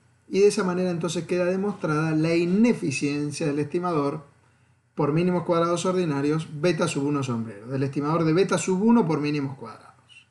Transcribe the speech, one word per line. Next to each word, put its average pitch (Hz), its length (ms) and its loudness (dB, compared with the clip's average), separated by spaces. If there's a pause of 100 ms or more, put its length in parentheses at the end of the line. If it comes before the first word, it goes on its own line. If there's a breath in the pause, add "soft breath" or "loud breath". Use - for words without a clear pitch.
(280)
y 185 120 0
de 202 80 8
esa 202 160 2
manera 180 260 -2
entonces 170 360 -4
queda 180 180 -2
demostrada 175 680 0
la 160 220 2
ineficiencia 165 1120 2
del 143 120 -2
estimador 156 680 -2 (680 soft breath)
por 147 180 0
mínimos 175 320 0
cuadrados 170 400 0
ordinarios 160 640 0 (120)
beta 165 280 0
sub 139 160 -4
uno 143 180 0
sombrero, 113 460 -6
del 135 140 -4
estimador 147 420 -2
de 160 80 2
beta 185 240 2
sub 185 260 -2
uno 226 240 6
por 151 140 0
mínimos 147 380 -4
cuadrados - 720 -20